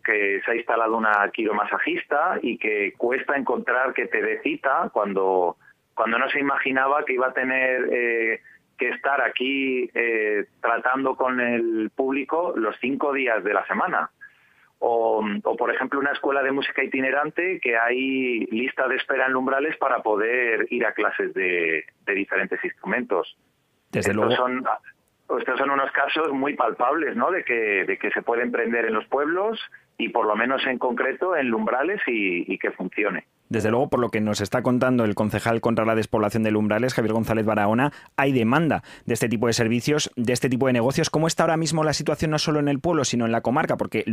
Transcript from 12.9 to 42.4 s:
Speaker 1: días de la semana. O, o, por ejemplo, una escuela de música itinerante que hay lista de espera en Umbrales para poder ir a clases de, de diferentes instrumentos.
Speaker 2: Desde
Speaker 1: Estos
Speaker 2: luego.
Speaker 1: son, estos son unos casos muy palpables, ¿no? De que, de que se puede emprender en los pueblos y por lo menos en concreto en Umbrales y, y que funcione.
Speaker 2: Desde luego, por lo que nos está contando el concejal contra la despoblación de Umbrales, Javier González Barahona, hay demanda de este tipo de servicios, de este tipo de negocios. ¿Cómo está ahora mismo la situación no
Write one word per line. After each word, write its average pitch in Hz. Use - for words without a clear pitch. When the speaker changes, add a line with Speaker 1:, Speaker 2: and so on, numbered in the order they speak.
Speaker 1:
días 120
de 101
la 95
semana. 110
O, 113
o, -
por 117
ejemplo, 127
una 139
escuela 139
de 135
música 139
itinerante 147
que 120
hay 127
lista 131
de 127
espera 131
en 131
Umbrales 135
para 131
poder 110
ir 120
a 104
clases 98
de, 87
de 101
diferentes 95
instrumentos. 98
Speaker 2:
Desde 98
Speaker 1:
Estos 107
Speaker 2:
luego. 120
Speaker 1:
son, 127
estos 123
son 139
unos 135
casos 143
muy 139
palpables, 131
¿no? 131
De 185
que, 104
de 95
que 104
se 107
puede 117
emprender 117
en 113
los 107
pueblos 180
y 113
por 110
lo 104
menos 123
en 131
concreto 131
en 131
Umbrales 127
y, 98
y 95
que 101
funcione. 95
Speaker 2:
Desde 110
luego, 123
por 123
lo 117
que 110
nos 107
está 104
contando 123
el 104
concejal 107
contra 117
la 113
despoblación 110
de 110
Umbrales, 107
Javier 110
González 110
Barahona, 110
hay 139
demanda 127
de 117
este 120
tipo 117
de 117
servicios, 120
de 123
este 127
tipo 127
de 131
negocios. 135
¿Cómo 160
está 165
ahora 165
mismo 160
la 151
situación 151
no 151